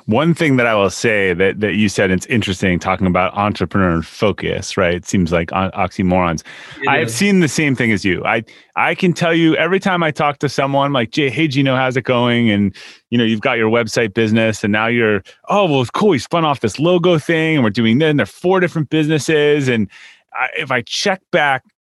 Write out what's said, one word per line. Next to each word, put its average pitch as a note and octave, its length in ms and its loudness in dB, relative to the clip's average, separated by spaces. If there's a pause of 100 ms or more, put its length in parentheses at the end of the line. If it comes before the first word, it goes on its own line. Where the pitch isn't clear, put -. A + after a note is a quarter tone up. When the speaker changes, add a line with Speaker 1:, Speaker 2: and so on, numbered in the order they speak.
Speaker 1:
One D3 260 2
thing D3 240 0
that A#2+ 80 2
I A2+ 80 2
will G2 160 2
say G2 460 0
that, F#2+ 240 0
that G#2 160 -2
you G#2+ 120 2
said, F#2+ 220 0
it's F#2 160 0
interesting F#2+ 540 -2
talking F#2+ 260 -2
about F2+ 300 0
entrepreneur G2 560 0
and E2 120 0
focus, F2+ 720 -4
right? F2 200 0
It F2+ 100 -10
seems F2 260 0
like E2+ 200 -2
o-, F#2+ 240 -2
oxymorons. F2+ 640 -2 (400)
Speaker 2:
It - 60 -4
Speaker 1:
I C#3+ 100 2
have D#3 120 -2
Speaker 2:
is. A#2 60 -8
Speaker 1:
seen G3 260 2
the E3 60 2
same C#3+ 280 0
thing A#2 160 0
as G2 120 0
you. F2+ 220 -2
I, A2+ 180 -2 (320)
I D#3 200 0
can F3 180 0
tell E3+ 220 0
you D#3+ 200 2
every F3 240 0
time F#3 220 -2
I D#3+ 80 0
talk D3 300 -2
to D3 100 -2
someone C#3 440 0
like, A#2 180 -2
"Jay, C#3 180 0
hey, D#3 180 -2
Gino, C3+ 280 0
how's C3 200 0
it C3 100 -4
going?" A#2+ 440 2
And, G2+ 260 2 (360)
you A#2+ 80 0
know, A#2 40 2
you've A2 180 0
got B2 180 0
your A2 100 2
website A2+ 460 0
business A2 480 2
and G#2 80 0
now G#2+ 160 0
you're, A2 340 2 (260)
"Oh, G3+ 180 2
well, C#3 160 2
it's A#2 100 -2
cool. G#3 180 2
We D#3 80 2
spun E3 260 -2
off C#3+ 180 0
this A2 180 -4
logo E3+ 400 2
thing D#3+ 380 0
and C3 60 2
we're G#2+ 60 2
doing A2+ 300 2
that." D#3+ 80 2
And D3 100 2
they're A2+ 80 2
four F#3 340 -2
different E3 300 -2
businesses. D3+ 800 0
And A2+ 200 0 (460)
I, B2+ 140 -4 (100)
if D3+ 140 -6
I B2 100 -2
check - 480 -4
back C#3+ 340 2 (180)